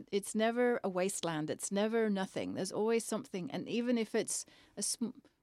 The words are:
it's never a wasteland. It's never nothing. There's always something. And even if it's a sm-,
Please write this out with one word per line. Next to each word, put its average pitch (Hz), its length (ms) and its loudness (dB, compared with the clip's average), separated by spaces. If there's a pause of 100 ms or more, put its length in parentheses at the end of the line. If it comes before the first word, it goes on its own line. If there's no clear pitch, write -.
(120)
it's 202 220 -2
never 233 500 4
a 196 60 0
wasteland. 170 580 0
It's - 240 -4
never 220 380 2
nothing. 190 420 -2
There's 185 200 -4
always 226 340 2
something. - 440 -4
And - 160 -4
even 240 300 0
if 226 180 -2
it's - 300 -2 (320)
a 202 60 -6
sm-, - 260 -2 (340)